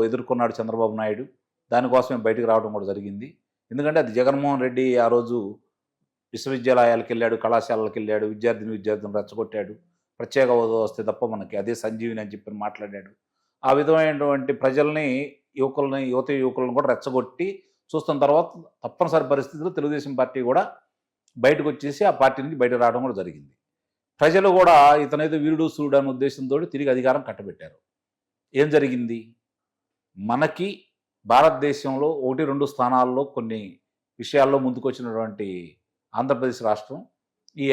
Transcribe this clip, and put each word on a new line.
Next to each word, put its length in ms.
ఎదుర్కొన్నాడు 540
చంద్రబాబు 340
నాయుడు. 280
దానికోసమే 540
బయటకు 200
రావడం 260
కూడా 200
జరిగింది. 380
ఎందుకంటే 280
అది 200
జగన్మోహన్ 460
రెడ్డి 200
ఆ 100
రోజు 220
విశ్వవిద్యాలయాలకు 760
వెళ్ళాడు, 320
కళాశాలలకు 560
వెళ్ళాడు, 340
విద్యార్థిని 380
విద్యార్థులను 480
రెచ్చగొట్టాడు, 560
ప్రత్యేక 380
హోదా 300
వస్తే 160
తప్ప 320
మనకి 260
అదే 220
సంజీవిని 380
అని 100
చెప్పి 200
మాట్లాడాడు. 460
ఆ 100
విధమైనటువంటి 760
ప్రజల్ని, 440
యువకుల్ని, 400
యువత 200
యువకులను 360
కూడా 140
రెచ్చగొట్టి 540
చూస్తున్న 340
తర్వాత 220
తప్పనిసరి 480
పరిస్థితుల్లో 460
తెలుగుదేశం 360
పార్టీ 360
కూడా 140
బయటకు 320
వచ్చేసి 420
ఆ 100
పార్టీ 220
నుంచి 200
బయట 100
రావడం 220
కూడా 160
జరిగింది. 300
ప్రజలు 280
కూడా 180
ఇతనేదో 380
వీరుడు 320
సూర్యుడు 200
అనే 120
ఉద్దేశంతో 520
తిరిగి 220
అధికారం 320
కట్టబెట్టారు. 500
ఏం 220
జరిగింది? 420
మనకి 520
భారతదేశంలో 840
ఒకటి 180
రెండు 300
స్థానాల్లో 500
కొన్ని 380
విషయాల్లో 400
ముందుకొచ్చినటువంటి 800
ఆంధ్రప్రదేశ్ 480
రాష్ట్రం 340
ఈ 100